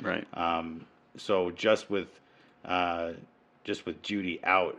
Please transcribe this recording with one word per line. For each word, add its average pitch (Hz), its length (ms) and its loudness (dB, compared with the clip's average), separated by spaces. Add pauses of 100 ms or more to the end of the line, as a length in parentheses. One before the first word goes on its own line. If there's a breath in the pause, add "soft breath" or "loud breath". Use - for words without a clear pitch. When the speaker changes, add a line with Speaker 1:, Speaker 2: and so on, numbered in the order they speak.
Speaker 1:
Right. 87 320 -2
Speaker 2:
Um, 82 500 -2 (320)
so 92 360 2
just 110 360 4
with, 95 200 0 (560 loud breath)
uh, 85 480 0 (520)
just - 220 -4
with 82 160 -8
Jeudy 92 420 -4
out 90 340 4